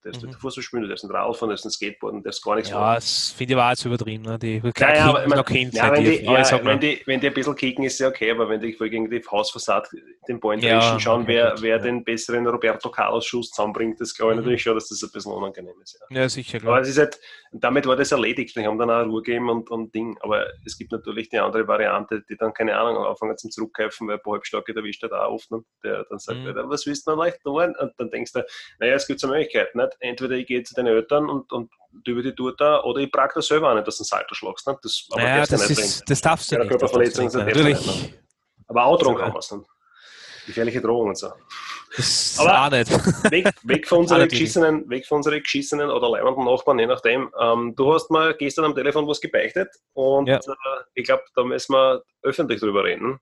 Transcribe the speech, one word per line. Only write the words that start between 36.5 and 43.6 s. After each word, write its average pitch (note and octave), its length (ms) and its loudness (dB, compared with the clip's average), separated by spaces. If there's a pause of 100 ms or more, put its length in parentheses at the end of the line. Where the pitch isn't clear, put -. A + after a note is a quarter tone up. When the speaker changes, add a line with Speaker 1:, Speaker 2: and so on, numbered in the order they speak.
Speaker 2:
du D3 40 0
Speaker 1:
Ja, A#2+ 80 4
Speaker 2:
nicht, B2+ 180 0
das B2+ 100 0
darfst A#2+ 220 4
du - 40 -2
Speaker 1:
Körperverletzung B2 60 2
Speaker 2:
nicht, A#2+ 100 -2
Speaker 1:
ist - 20 2
nicht, G#2+ 100 0
Speaker 2:
natürlich. C#3+ 400 4
Speaker 1:
nicht, - 0 -
ne? F#2+ 280 -6 (520)
Aber A#2+ 180 2
auch D#3+ 140 6
Drogen B2 220 4
Speaker 2:
Ja. F#2 40 -2
Speaker 1:
haben - 100 -4
wir's - 160 -10
nicht. G#2 160 -14 (800)
Gefährliche A#2 360 -2
Drogen A2+ 300 2
und F#2 80 -6
so. G2 100 -10 (680)
Speaker 2:
Das - 420 -2
Speaker 1:
Aber D#3 280 4
Speaker 2:
auch D3 40 2
nicht. B2 200 2
<laughs> - 400 2
Speaker 1:
weg, F#3 320 2